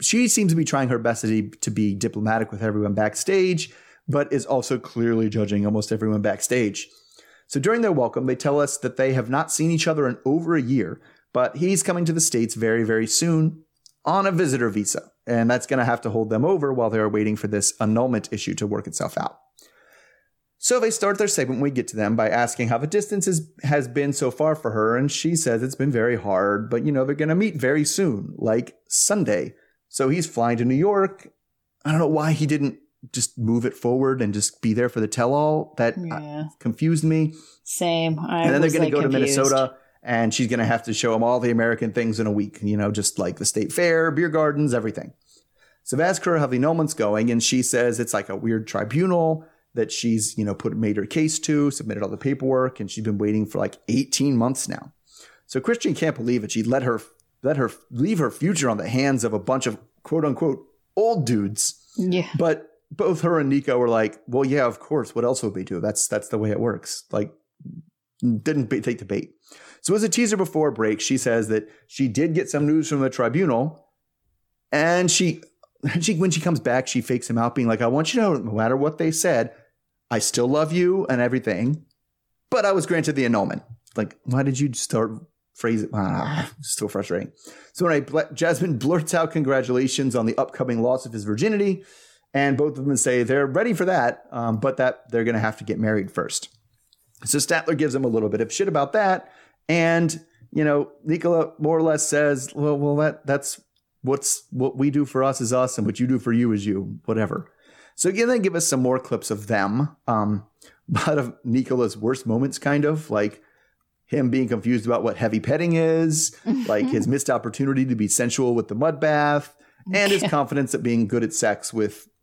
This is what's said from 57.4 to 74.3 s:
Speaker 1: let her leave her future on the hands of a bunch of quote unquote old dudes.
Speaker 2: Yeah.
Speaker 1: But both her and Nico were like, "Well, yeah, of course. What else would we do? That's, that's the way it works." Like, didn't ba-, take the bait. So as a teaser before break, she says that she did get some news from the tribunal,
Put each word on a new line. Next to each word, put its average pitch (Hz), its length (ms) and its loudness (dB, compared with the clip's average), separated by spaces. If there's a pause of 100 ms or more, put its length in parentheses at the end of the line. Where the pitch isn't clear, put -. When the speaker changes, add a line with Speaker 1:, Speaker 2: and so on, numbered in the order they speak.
Speaker 1:
let 143 160 0
her 120 120 0 (200)
leave 165 280 0
her 135 120 2
future 151 380 -2
on 110 80 0
the 95 120 -6
hands 131 360 0
of 110 80 0
a 107 60 0
bunch 131 280 -2
of 107 120 -4 (240)
quote 156 220 -2
unquote 139 340 0 (380)
old 214 280 2
dudes. 107 560 -2 (160)
Speaker 2:
Yeah. 180 300 0 (120)
Speaker 1:
But 160 300 0 (220)
both 170 300 0
her 170 180 2
and 143 100 0
Nico 135 300 2
were 123 100 4
like, 113 380 2
"Well, 131 180 0
yeah, 135 220 2
of 117 140 -2
course. 139 340 -4
What 117 100 0
else 120 180 0
would 104 120 -2
we 92 100 -6
do? 90 160 -6
That's, 104 280 -2
that's - 200 -4
the 113 100 -2
way 107 120 0
it 104 100 -2
works." 107 520 -6
Like, 107 200 -2 (1120)
didn't 143 260 0
ba-, 131 120 -2
take 120 180 -4
the 104 60 -14
bait. - 300 -6 (460)
So 185 140 0
as 208 80 2
a 226 60 2
teaser 214 280 2
before 160 340 0
break, 110 300 0
she - 160 0
says 113 320 0
that 110 200 0 (180)
she 135 220 -2
did 156 260 0
get - 160 -2
some 147 160 0
news 151 220 2
from 143 120 0
the 131 100 2
tribunal, 131 760 0 (840)